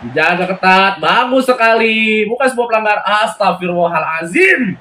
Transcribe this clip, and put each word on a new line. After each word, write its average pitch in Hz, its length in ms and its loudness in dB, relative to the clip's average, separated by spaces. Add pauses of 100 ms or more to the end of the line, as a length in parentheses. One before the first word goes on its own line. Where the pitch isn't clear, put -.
Dijaga 160 400 0
ketat. 190 560 2
Bagus 247 480 0
sekali. 220 800 2
Bukan 254 240 -2
sebuah 240 160 -2
pelanggar. 214 320 0
Astagfirullahalazim. 175 1800 -2